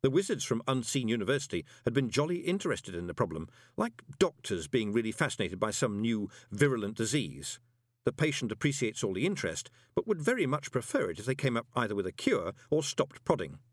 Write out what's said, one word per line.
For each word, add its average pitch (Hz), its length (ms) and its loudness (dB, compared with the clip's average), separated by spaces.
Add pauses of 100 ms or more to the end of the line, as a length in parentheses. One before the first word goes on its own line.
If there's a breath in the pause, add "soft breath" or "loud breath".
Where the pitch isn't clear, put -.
The 139 60 6
wizards 175 360 2
from 113 220 -2
Unseen 131 420 0
University 117 580 0 (180 loud breath)
had 123 80 2
been 127 160 2
jolly 147 300 0
interested 175 560 -2
in 85 120 -4
the 87 60 -6
problem, 80 380 -2 (260 soft breath)
like 233 260 -2 (160)
doctors 98 480 0
being 107 280 2
really 110 180 2
fascinated 95 480 -2
by 107 120 0
some 107 280 0
new 110 300 0 (200 loud breath)
virulent 110 460 2
disease. 113 640 -4 (480)
The 120 60 2
patient 143 380 0
appreciates 127 540 0
all 98 80 0
the 101 140 0
interest, 104 420 -2 (260 soft breath)
but - 120 0
would 180 160 0
very 220 240 2
much 143 240 -2
prefer 120 400 0
it - 80 -6
if 107 80 -6
they 131 80 0
came 127 220 0
up 117 180 -2
either 110 200 2
with 98 120 0
a 90 60 -4
cure 101 420 0 (160 loud breath)
or 156 120 2
stopped - 400 -2
prodding. 92 360 0 (140)